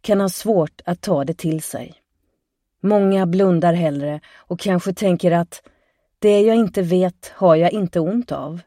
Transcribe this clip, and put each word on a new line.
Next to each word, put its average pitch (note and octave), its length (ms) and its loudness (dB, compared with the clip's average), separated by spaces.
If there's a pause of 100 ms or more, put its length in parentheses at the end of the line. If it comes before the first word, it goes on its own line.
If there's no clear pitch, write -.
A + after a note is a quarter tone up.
kan G3+ 200 0
ha G3 80 0
svårt F#3 560 -2
att F3 160 -6
ta D#3 240 -2
det D#3+ 100 -6
till D#3+ 280 -6
sig. - 320 -14 (880)
Många G3 440 2
blundar F3 460 2
hellre D3 480 -4 (160)
och - 240 -10
kanske F#3+ 320 -2
tänker F3+ 380 0
att E3+ 320 -2 (560)
det G#3 220 4
jag A3 160 4
inte G3+ 260 0
vet F3+ 520 -2
har E3+ 220 4
jag E3+ 160 2
inte F#3 280 -4
ont G3+ 320 -4
av. D3 340 -10